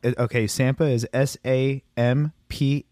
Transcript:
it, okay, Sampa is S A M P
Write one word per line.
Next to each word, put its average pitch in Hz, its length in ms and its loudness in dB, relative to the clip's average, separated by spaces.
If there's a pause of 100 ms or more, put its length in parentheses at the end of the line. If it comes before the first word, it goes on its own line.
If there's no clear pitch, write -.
it, 123 140 0
okay, 120 280 0
Sampa 131 440 0
is 123 220 0
S 135 340 0
A 131 380 0 (140)
M 131 340 2 (180)
P 143 420 0